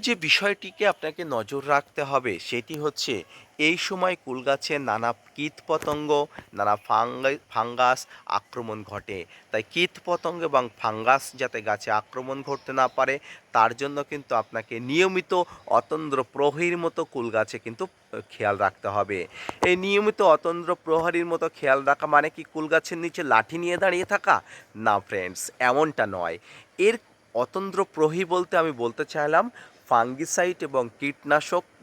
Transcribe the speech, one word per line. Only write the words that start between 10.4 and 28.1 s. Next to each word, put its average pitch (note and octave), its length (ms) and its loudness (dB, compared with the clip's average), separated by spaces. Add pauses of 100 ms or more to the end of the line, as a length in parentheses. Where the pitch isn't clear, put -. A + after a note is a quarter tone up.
এবং C3 140 4 (160)
ফাঙ্গাস A2+ 440 2 (160)
যাতে B2 180 -4 (100)
গাছে G#2 200 -4 (120)
আক্রমণ B2+ 360 -10 (120)
ঘটতে C#3 320 -8
না B2+ 60 6 (100)
পারে, C3 180 2 (380)
তার A2+ 180 6 (100)
জন্য C#3+ 180 -4 (120)
কিন্তু C#3+ 220 -6 (100)
আপনাকে A2+ 320 -8 (160)
নিয়মিত F3+ 420 2 (480)
অতন্দ্র D3+ 380 -4 (160)
প্রহরীর D3 500 0
মতো E3 200 -2
কুল B2 220 -6 (100)
গাছে G#2+ 220 0
কিন্তু A#2 260 -8 (480)
খেয়াল G2+ 320 0
রাখতে G2 240 -2
হবে। G2 300 -2 (500)
এই F3+ 160 6
নিয়মিত G#3 360 2 (160)
অতন্দ্র E3+ 340 -4 (140)
প্রহরীর E3+ 480 0
মতো E3 140 -2 (120)
খেয়াল C#3 220 2 (100)
রাখা C#3+ 160 0
মানে D3+ 300 6
কি E3 60 -14 (100)
কুল D#3 200 -4
গাছের D#3+ 320 0
নিচে E3+ 180 -6 (100)
লাঠি A2+ 260 4
নিয়ে F3 240 -2
দাঁড়িয়ে F3+ 300 0
থাকা? G3+ 240 2 (480)
না G#2+ 100 4 (120)
ফ্রেন্ডস, F#2 340 -6 (280)
এমনটা C#3+ 360 2 (120)
নয়। E2+ 200 -4 (420)
এর G#3+ 180 4 (380)
অতন্দ্র F#3 440 -2 (160)
প্রহরী D#3+ 300 2 (100)